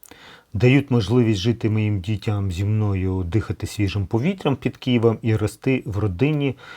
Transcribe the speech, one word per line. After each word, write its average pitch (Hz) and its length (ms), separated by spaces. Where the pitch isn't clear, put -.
Дають 127 380
можливість 113 480
жити 110 300
моїм 107 300
дітям 101 520
зі 92 140
мною, 98 580
дихати 101 440
свіжим 98 380
повітрям 143 500
під - 220
Києвом 113 440
і 110 140
рости 113 500
в 104 120
родині, 131 580